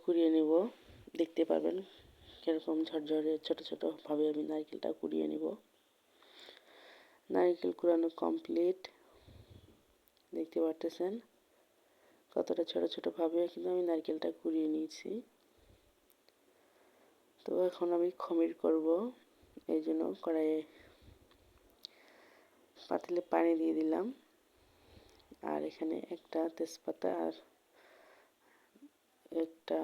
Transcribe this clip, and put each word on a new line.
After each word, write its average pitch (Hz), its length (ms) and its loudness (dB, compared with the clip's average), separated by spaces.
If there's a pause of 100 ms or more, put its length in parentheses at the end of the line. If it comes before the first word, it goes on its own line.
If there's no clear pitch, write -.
কুড়িয়ে 170 300 4
নেব। 156 160 6 (680)
দেখতে 165 300 0
পারবেন 165 280 2 (640)
কিরকম 160 360 0 (120)
ঝরঝরে 156 440 -2 (120)
ছোট - 140 -4 (100)
ছোটভাবে 151 600 -2
আমি 151 200 -4
নারকেলটা - 380 -6 (100)
কুড়িয়ে 156 320 -2
নেব। 156 140 -4 (1800)
নারকেল 180 500 4
কুড়ানো 165 280 4 (140)
কমপ্লিট, 170 580 0 (1500)
দেখতে 165 320 -6
পারতেছেন 165 480 -2 (1200)
কতটা 180 380 0
ছোট 175 120 0 (100)
ছোটভাবে 170 460 0 (120)
কিন্তু 175 220 -6
আমি 180 160 2
নারকেলটা 160 400 0 (100)
কুড়িয়ে 160 340 0
নিয়েছি। 160 360 -6 (2250)
তো - 60 -4 (160)
এখন 180 200 -2 (100)
আমি 175 120 2 (140)
খমির 165 280 2 (120)
করব, 160 240 2 (840)
এই 160 120 2
জন্য 160 160 0 (220)
কড়াইয়ে 156 360 2 (2250)
পাতিলে - 320 -2 (100)
পানি 170 200 4 (100)
দিয়ে 160 180 2
দিলাম, 160 260 0 (1400)
আর 151 100 -2 (100)
এখানে 160 260 -4 (200)
একটা - 240 -6 (180)
তেজপাতা - 540 -4 (140)
আর 160 100 -4 (2000)
একটা 165 380 -4